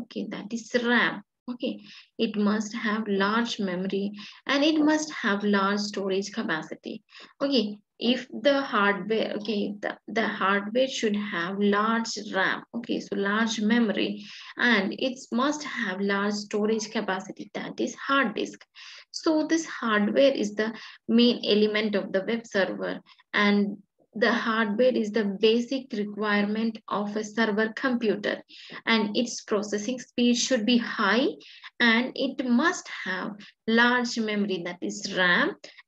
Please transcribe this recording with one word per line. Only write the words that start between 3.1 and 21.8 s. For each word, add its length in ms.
memory 540
and 160
it 160
must 340
have 300
large 380
storage 520
capacity. 720
Okay, 380
if 320
the 320
hardware, 760
okay, 440
the, 160
the 200
hardware 600
should 300
have 420
large 580
ram, 300
okay, 240
so 160
large 440
memory, 640
and 420
it 200
must 320
have 360
large 340
storage 560
capacity, 640
that 260
is 160
hard 400
disk. 280
So 380
this 180
hardware 640
is 220
the 180
main 360
element 520